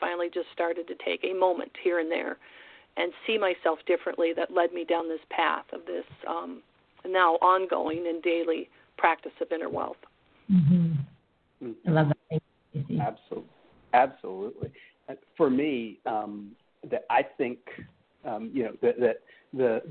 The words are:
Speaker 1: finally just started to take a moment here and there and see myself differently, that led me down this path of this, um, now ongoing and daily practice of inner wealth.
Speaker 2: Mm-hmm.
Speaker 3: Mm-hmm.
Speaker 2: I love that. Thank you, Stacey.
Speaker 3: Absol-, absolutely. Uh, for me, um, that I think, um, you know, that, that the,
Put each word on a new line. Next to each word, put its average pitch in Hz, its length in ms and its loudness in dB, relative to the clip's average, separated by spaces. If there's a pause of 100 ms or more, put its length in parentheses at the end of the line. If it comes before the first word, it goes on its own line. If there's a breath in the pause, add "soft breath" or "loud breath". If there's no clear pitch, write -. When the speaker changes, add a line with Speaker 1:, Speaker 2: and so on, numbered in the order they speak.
Speaker 1:
finally 175 300 -2
just 175 200 -6
started 170 380 -4
to - 80 -10
take 175 260 -6
a 180 100 -4
moment 185 440 0
here 175 220 0
and 160 120 -2
there - 280 -4 (580 loud breath)
and 175 160 -2 (140)
see 220 100 0
myself - 480 0
differently, 170 480 0
that 170 200 -4
led 175 200 2
me 175 120 -6
down 165 240 -2
this 160 200 -8
path 156 440 -2
of 170 140 -12
this, 175 200 -8 (200)
um, 175 360 -8 (420)
now 185 320 4
ongoing 175 720 2
and 165 140 -4
daily 170 460 0 (280 soft breath)
practice - 440 0
of 170 100 -6
inner 165 180 -4
wealth. - 300 -6 (520)
Speaker 2:
Mm-hmm. 170 420 6 (760)
Speaker 3:
Mm-hmm. 117 220 -6
Speaker 2:
I 165 40 4
love 156 160 6
that. 147 80 2 (140)
Thank 160 120 -2 (300)
you, 139 120 -6
Stacey. 156 160 -2
Speaker 3:
Absol-, - 440 -6 (480)
absolutely. 120 800 0 (380 loud breath)
Uh, 135 80 -12 (200)
for 139 140 4
me, 127 560 -2
um, 104 460 -6 (320)
that - 260 -4
I 127 120 4
think, 123 360 -4 (680)
um, 113 300 -6
you 131 100 0
know, 107 160 -6
that, 123 200 2
that 120 220 2 (300 soft breath)
the, 123 380 0